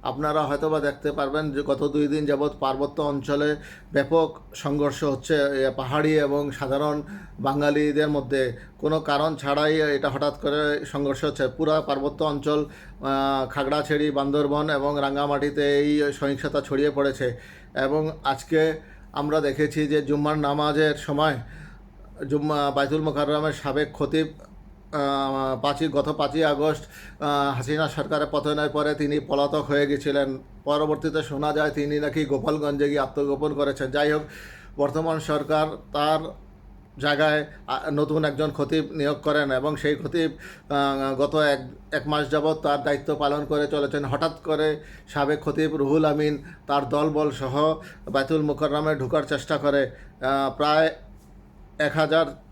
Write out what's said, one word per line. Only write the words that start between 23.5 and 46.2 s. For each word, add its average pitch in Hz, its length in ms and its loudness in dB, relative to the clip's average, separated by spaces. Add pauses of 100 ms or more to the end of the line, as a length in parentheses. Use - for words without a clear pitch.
সাবেক 143 400 -2
খতিব, 151 340 0 (680)
আহ, 135 680 0
পাঁচই, 143 260 0
গত 143 220 0
পাঁচই 151 340 0
আগস্ট, 151 400 2 (360)
আহ, 143 360 0
হাসিনা 147 320 -2
সরকারের 151 440 -2
পতনের 147 380 0
পরে 147 260 0
তিনি 147 240 0
পলাতক 143 440 0
হয়ে 143 240 2
গেছিলেন। 139 500 0 (260)
পরবর্তীতে 151 600 0
শোনা 147 300 -2
যায় 147 180 2
তিনি 147 280 -2
নাকি 147 260 0
গোপালগঞ্জে 143 600 0
গিয়ে 143 120 0
আত্মগোপন 143 540 -2
করেছেন। 139 380 -2
যাই 147 200 2
হোক, 151 100 2 (560)
বর্তমান 160 420 0
সরকার 151 480 0 (260)
তার 151 260 2 (800)
জায়গায়, 147 460 2 (220)
আ, 131 120 -2 (140)
নতুন 151 320 2
একজন 143 260 0
খতিব 147 400 -2
নিয়োগ 147 300 -2
করেন 147 300 2
এবং 139 240 0
সেই 147 200 0
খতিব, 156 360 -2 (400)
আহ, 139 440 0
গত 143 200 0
এক, 143 320 2 (240)
এক 143 160 -4
মাস 147 220 0
যাবৎ 156 320 0
তার 143 220 0
দায়িত্ব 147 320 0
পালন 147 300 0
করে 147 220 0
চলেছেন। 143 380 -2
হঠাৎ 147 380 -2
করে 151 360 0 (280)
সাবেক 147 340 0
খতিব 156 340 0
রুহুল 147 300 4
আমিন 151 380 2 (240)